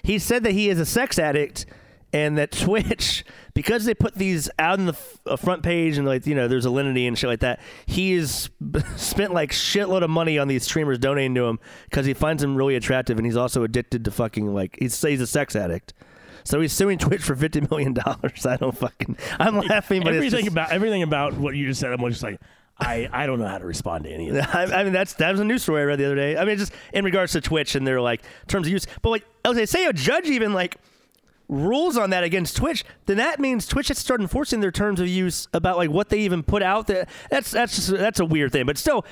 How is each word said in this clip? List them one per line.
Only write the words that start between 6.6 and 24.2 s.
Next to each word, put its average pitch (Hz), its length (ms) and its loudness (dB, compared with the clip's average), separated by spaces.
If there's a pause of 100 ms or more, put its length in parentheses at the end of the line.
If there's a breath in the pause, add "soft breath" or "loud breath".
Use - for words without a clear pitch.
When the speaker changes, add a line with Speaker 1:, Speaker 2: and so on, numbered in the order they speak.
Speaker 1:
Alinity 127 420 2
and 117 100 -2
shit 135 120 -2
like 117 120 0
that, 123 180 -2 (260 loud breath)
he 185 280 2
has 156 360 -2 (240)
<laughs> - 220 -2
spent, 196 380 -2
like, 156 180 0
shitload 190 500 0
of 165 80 2
money 160 280 2
on 139 100 2
these 131 160 0
streamers 147 340 0
donating 135 380 2
to 123 100 2
him 113 140 0 (320 loud breath)
'cause 139 140 0
he 135 80 2
finds 156 280 0
them 139 140 0
really 135 200 2
attractive, 123 420 0
and 113 80 0
he's 117 100 0
also 123 280 2
addicted 117 420 -2
to 104 60 -2
fucking, 107 420 -2
like, 95 260 -4
he's, 127 220 -2
he's 147 180 2
a 123 80 -2
sex - 280 -2
addict. 90 380 -4 (520 loud breath)
So 147 160 2
he's 156 120 0
suing 196 260 2
Twitch 180 240 0
for 139 120 0
fifty 156 240 2
million 143 340 0
dollars. - 520 -4
<laughs> - 0 -
I 127 100 0
don't 127 220 -2
fucking, - 400 -6 (220 loud breath)
I'm 208 180 2
laughing, 196 460 0
but 165 60 2
Speaker 2:
Everything 160 180 2
Speaker 1:
it's 220 80 0
just 220 120 0
Speaker 2:
about, 160 240 -2
everything 196 300 0
about 143 320 0
what 139 220 -2
you 143 100 -2
just 131 160 -2
said, 127 100 -2
I'm 123 160 -2
just 120 140 -4
like, 101 180 -8 (380 soft breath)
I, 123 340 -4
I 135 140 -2
don't 131 140 -2
know 107 80 -2
how 95 100 -6
to 92 80 -10
respond 82 380 -6
to 76 80 -12
any 82 180 -8